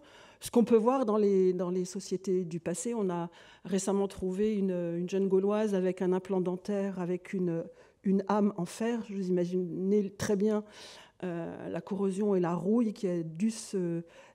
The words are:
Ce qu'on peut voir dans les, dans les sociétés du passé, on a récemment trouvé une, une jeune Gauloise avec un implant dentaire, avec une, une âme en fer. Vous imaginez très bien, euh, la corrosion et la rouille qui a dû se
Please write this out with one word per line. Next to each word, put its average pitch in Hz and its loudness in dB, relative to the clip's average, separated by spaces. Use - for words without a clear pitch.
Ce - -10
qu'on 240 6
peut 233 6
voir 247 4
dans 208 2
les, 190 4
dans 180 -2
les 185 -2
sociétés 185 -2
du 170 -6
passé, 180 -4
on 214 -2
a 170 -4
récemment 196 0
trouvé 196 -2
une, 196 0
une 175 -2
jeune 196 0
Gauloise 202 2
avec 185 0
un 185 2
implant 185 0
dentaire, 185 -2
avec 180 -4
une, 170 -2
une 196 4
âme 202 4
en 175 -2
fer. 226 -4
Vous 196 -4
imaginez 185 0
très - -2
bien, 208 2
euh, 170 -8
la 170 -6
corrosion 196 0
et 185 4
la 170 2
rouille 208 2
qui 196 -4
a 175 -2
dû 165 -2
se 175 -4